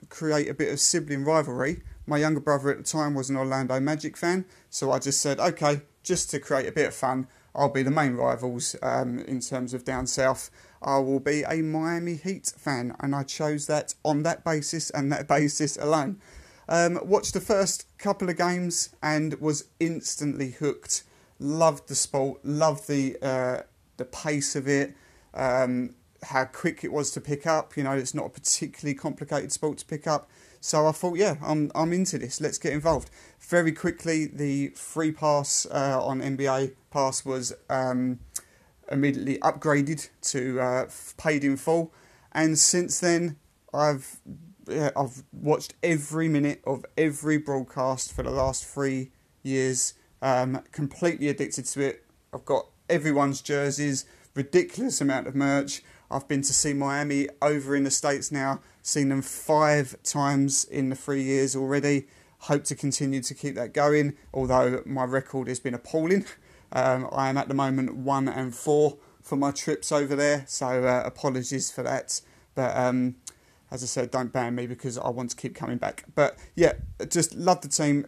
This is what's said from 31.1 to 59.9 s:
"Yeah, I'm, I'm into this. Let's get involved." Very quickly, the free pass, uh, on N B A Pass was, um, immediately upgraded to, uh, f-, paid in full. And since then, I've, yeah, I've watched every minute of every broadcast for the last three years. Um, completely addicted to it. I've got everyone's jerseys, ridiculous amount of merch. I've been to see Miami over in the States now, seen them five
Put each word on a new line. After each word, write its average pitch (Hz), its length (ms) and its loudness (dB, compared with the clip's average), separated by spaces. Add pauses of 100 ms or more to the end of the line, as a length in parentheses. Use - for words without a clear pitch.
"Yeah, 180 240 4
I'm, 151 340 0
I'm 165 200 2
into 180 240 0
this. - 200 -6
Let's 147 200 -2
get 147 160 -2
involved." 147 340 0 (320)
Very 170 320 2
quickly, 160 540 -2
the 139 500 -2
free 156 360 -2
pass, 147 580 2
uh, 139 340 2
on 131 160 -2
N 135 160 -2
B 135 100 0
A 135 260 2 (180)
Pass 135 340 0
was, 131 300 -4 (160)
um, 127 480 0 (720)
immediately 139 480 2
upgraded 147 680 0 (140)
to, 131 380 -2
uh, 127 260 0
f-, - 300 -16
paid 151 280 0
in 139 120 2
full. 165 380 0 (380)
And 160 260 4
since - 400 2
then, 170 380 2 (360)
I've, 143 480 0 (460)
yeah, 147 300 0
I've 131 260 -2 (100)
watched - 500 -2
every 160 460 0
minute 143 360 2
of 127 200 -4 (120)
every 151 400 2
broadcast 135 760 -2
for 135 100 -4
the 123 80 -4
last 131 340 0
three 135 480 -2 (300)
years. 131 520 0 (260)
Um, 131 520 2
completely 151 560 -2
addicted 139 380 -4
to - 160 -4
it. - 220 -2 (280)
I've - 140 -14
got 135 200 0 (220)
everyone's 143 540 2
jerseys, 143 640 -2 (300)
ridiculous 175 680 0
amount 135 260 0
of 127 80 -6
merch. 139 480 0 (280)
I've - 160 -4
been 139 140 0
to 139 140 0
see 143 180 2
Miami 139 560 0 (140)
over 143 340 2
in 139 80 4
the 139 60 0
States 143 420 0
now, 135 280 -2 (200)
seen 139 300 0
them 135 100 2
five 151 840 2